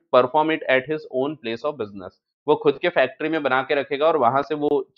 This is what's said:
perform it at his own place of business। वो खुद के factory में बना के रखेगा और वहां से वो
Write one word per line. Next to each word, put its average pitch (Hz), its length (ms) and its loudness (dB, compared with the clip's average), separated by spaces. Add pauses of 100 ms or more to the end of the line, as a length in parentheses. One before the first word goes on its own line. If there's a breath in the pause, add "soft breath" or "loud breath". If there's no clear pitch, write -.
(140)
perform 151 360 4
it 156 100 -2 (100)
at 131 120 4
his 156 180 -6 (160)
own 135 140 -2
place 120 400 -6
of - 20 -14
business। 101 380 -10 (380)
वो 147 80 4
खुद 147 260 0
के 175 60 0
factory 143 400 0
में 160 140 -2
बना 131 200 0
के 151 120 -2
रखेगा 139 320 -2
और 165 100 2
वहां 135 260 2
से 156 120 -4
वो 147 440 -2